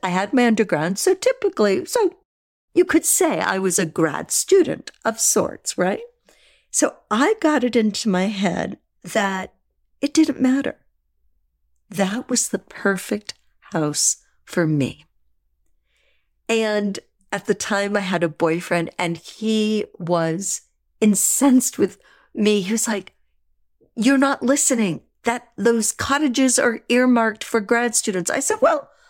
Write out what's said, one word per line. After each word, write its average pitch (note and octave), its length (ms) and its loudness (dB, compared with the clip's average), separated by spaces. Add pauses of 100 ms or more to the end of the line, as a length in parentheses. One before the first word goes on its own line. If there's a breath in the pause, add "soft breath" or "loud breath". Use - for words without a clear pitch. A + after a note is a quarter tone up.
I F#3 80 -2
had F#3+ 240 -2
my B3 120 4
undergrad. G3 520 0
So - 160 2
typically, F4+ 720 0
so A4 280 0 (600)
you F4 100 6
could E4 220 0
say D4 340 2
I F#3+ 180 0
was F#3+ 200 0
a F#3+ 80 0
grad D#3 440 -2
student - 600 2 (120)
of A3 160 -2
sorts, - 600 -2
right? F#3+ 240 -2 (680 soft breath)
So - 260 0 (140)
I C#4+ 300 2
got D4+ 240 2
it A#3+ 100 0
into G#3+ 360 0
my F#3 160 2
head F#3+ 500 -2 (260)
that F#3+ 520 -4 (480)
it C#4+ 100 -2
didn't D#4 300 2
matter. C4 340 0 (1120)
That G3 400 -4
was - 220 -2
the G3 80 -4
perfect - 720 -6 (400)
house D3+ 460 -2 (260)
for F3 220 -2
me. D3 400 -2 (1400)
And G#3+ 480 -2 (340)
at G3 140 -6
the G#3 80 2
time G3+ 420 -2
I G3+ 40 0
had F#3 220 -2
a E3+ 60 2
boyfriend, E3 680 -2
and E3+ 180 -2
he G#3+ 680 -2 (120)
was E3+ 640 -2 (400)
incensed B3 800 2
with - 200 -2 (360 soft breath)
me. G#3 260 2
He F#3+ 120 -4
was A3+ 140 -2
like, G3+ 300 -6 (800)
"You're C4 220 4
not C#4 240 2
listening, A#3+ 580 0 (240)
that A#3 320 -4
those A3+ 340 2
cottages C4+ 680 0
are A3+ 300 0
earmarked A#3+ 540 2
for - 180 -2
grad A#3 340 0
students." F#3 360 -2
I - 100 -2
said, G#4 200 -2
"Well, D#4+ 300 0 (200 soft breath)